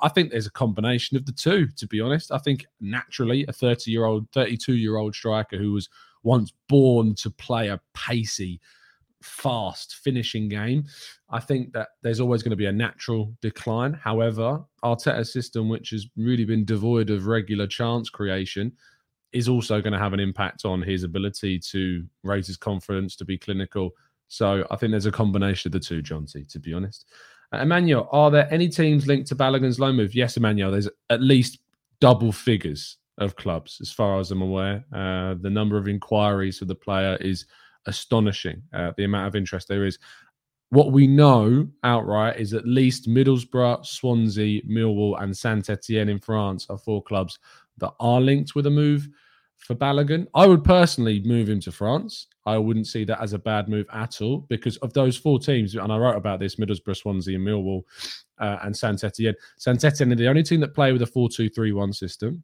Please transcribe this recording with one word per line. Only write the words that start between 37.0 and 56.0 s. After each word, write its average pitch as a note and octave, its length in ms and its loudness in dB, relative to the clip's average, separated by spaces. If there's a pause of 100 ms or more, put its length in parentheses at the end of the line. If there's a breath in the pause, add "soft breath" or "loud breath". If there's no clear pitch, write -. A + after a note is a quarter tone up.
is F#2 260 -4 (400 soft breath)
astonishing, G2+ 760 0 (120)
uh, F2 240 -4
the G2+ 80 -2
amount G2+ 220 -2
of G2 80 -6
interest F#2+ 320 -4
there G2 180 -2
is. F#2+ 120 -4 (720 loud breath)
What C#3+ 220 4
we C3+ 160 8
know C3+ 640 6 (140)
outright A2 540 0
is G#2+ 160 -4
at A2+ 140 -4
least B2+ 400 2
Middlesbrough, B2 800 2
Swansea, G#2+ 800 0
Millwall, G#2 580 0
and G2 140 -6
Saint-Étienne G#2+ 760 -2
in G2+ 100 -2
France G2+ 500 -4
are G2+ 80 -10
four G#2+ 240 -4
clubs G2 380 -4 (380 soft breath)
that - 220 -6
are A#2+ 200 2
linked C#3 360 2
with C#3+ 100 0
a C#3+ 60 2
move D3 360 2 (480 soft breath)
for - 180 -10
Balogun. C#3+ 640 0
I F3 100 10
would E3+ 200 8
personally D3 580 4
move A#2 240 2
him G#2 140 0
to F2 100 -10
France. C#3+ 560 -4 (180)
I A2 120 0
wouldn't A2 300 0
see A2 180 -4
that A2 160 -4
as G#2 120 -4
a G2+ 60 -4
bad G#2 300 -2
move G#2+ 240 -2
at A2 280 -8
all B2+ 180 -2 (100)
because A#2 280 -4
of A#2 160 -8
those B2+ 220 2
four C#3+ 240 2
teams, A2+ 360 0
and G#2 160 -4
I G#2+ 60 0
wrote A#2 200 4